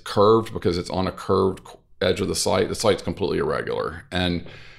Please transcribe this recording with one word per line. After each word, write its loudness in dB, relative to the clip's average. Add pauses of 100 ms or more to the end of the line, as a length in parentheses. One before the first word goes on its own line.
curved 4
because 0
it's -4
on -2
a 0
curved 0
qu-, -20 (220)
edge 2
of 0
the -2
site. 0
The -6
site's 2
completely -2
irregular. -4
And, 0 (320)